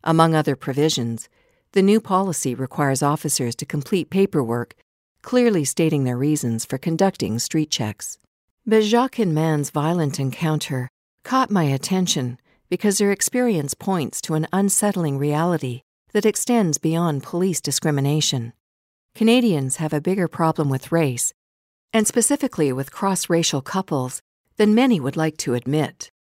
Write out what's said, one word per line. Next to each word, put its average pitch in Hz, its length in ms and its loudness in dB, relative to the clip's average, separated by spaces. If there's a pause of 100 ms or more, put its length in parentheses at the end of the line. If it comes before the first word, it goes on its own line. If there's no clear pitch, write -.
Among 160 320 4
other 147 220 0
provisions, 131 720 -2 (460)
the 196 80 4
new 208 180 6
policy 185 560 -2
requires 135 480 -2
officers 143 520 -2
to - 100 -10
complete 151 440 -4
paperwork 135 680 0 (460)
clearly 226 440 2
stating 156 400 0
their 123 120 -2
reasons 131 460 0
for - 140 -6
conducting 160 600 -2
street 156 320 -2
checks. - 480 -6 (480)
But 220 180 4
Jacques 240 360 2
and 175 160 0
Mann's 156 360 0
violent 151 500 -2
encounter 135 680 -2 (380)
caught 262 260 2
my 180 140 2
attention 139 760 -2 (300)
because 196 280 0
their 202 140 2
experience 196 600 0
points - 480 -4
to 156 140 -4
an 156 180 0
unsettling 190 640 0
reality 147 640 -2 (320)
that 214 120 0
extends 214 520 2
beyond 165 460 0
police 175 360 -2
discrimination. 143 960 0 (640)
Canadians 220 600 2
have 156 140 -2
a 147 100 0
bigger 185 280 0
problem 160 400 0
with 135 240 -2
race, 143 400 0 (580)
and 220 160 2
specifically 233 640 0
with 135 200 -6
cross-racial 170 680 0
couples, 165 600 -4 (360)
than 214 180 4
many 240 240 4
would 135 160 -4
like 160 220 -2
to - 160 -2
admit. 139 580 -4 (100)